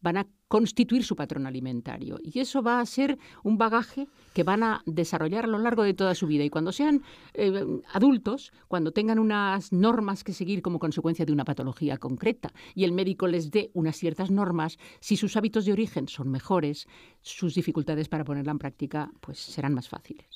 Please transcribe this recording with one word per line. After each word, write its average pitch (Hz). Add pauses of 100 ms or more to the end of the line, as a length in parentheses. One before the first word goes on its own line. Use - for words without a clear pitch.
van 170
a 196 (200)
constituir 233
su -
patrón 139
alimentario. 127
Y 202
eso 262
va 240
a 240
ser 277 (240)
un 214
bagaje 226 (260)
que 175
van 196
a 220
desarrollar 165
a -
lo 214
largo 226
de 202
toda 185
su 185
vida. 147
Y 147
cuando 165
sean, 285 (320)
eh, 196 (120)
adultos, 233 (160)
cuando 165
tengan 220
unas 202
normas 202
que 196
seguir 185
como 175
consecuencia 165
de 151
una 147
patología 135
concreta, 131 (220)
y 185
el 175
médico 190
les 160
dé 208
unas 160
ciertas 175
normas, 175 (220)
si -
sus 208
hábitos 214
de 208
origen 196
son 135
mejores, 147 (340)
sus -
dificultades 156
para 156
ponerla 143
en 147
práctica, 147 (100)
pues, 139
serán 139
más 123
fáciles. - (100)